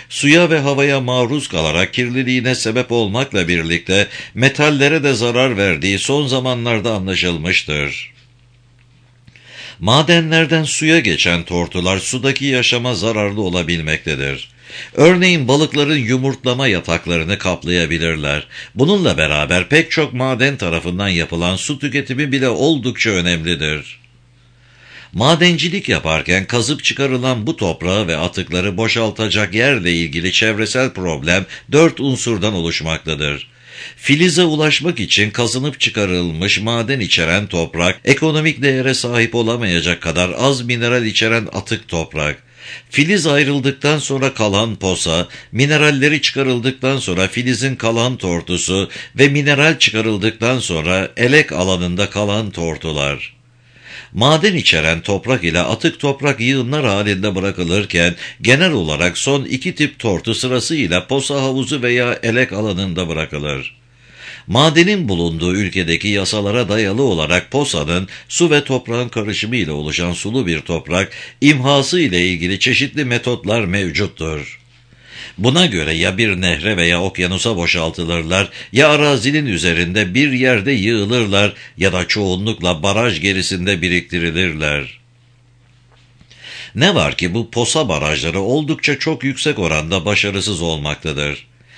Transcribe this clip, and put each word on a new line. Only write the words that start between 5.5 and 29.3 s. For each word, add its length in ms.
verdiği 420
son 280
zamanlarda 680
anlaşılmıştır. 1200
Madenlerden 840
suya 360
geçen 440
tortular 560
sudaki 460
yaşama 500
zararlı 460
olabilmektedir. 1080
Örneğin 540
balıkların 500
yumurtlama 680
yataklarını 720
kaplayabilirler. 1120
Bununla 420
beraber 520
pek 220
çok 220
maden 440
tarafından 520
yapılan 460
su 240
tüketimi 520
bile 180
oldukça 600
önemlidir. 880
Madencilik 760
yaparken 560
kazıp 380
çıkarılan 640
bu 100
toprağı 500
ve 100
atıkları 600
boşaltacak 760